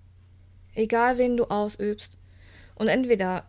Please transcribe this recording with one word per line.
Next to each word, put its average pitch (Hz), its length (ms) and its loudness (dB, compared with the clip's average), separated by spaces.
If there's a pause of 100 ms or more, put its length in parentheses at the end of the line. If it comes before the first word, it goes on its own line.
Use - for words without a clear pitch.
(760)
egal 233 420 0
wen 247 200 2
du 233 80 2
ausübst. 208 720 -4 (580)
Und 220 120 -2
entweder 202 600 2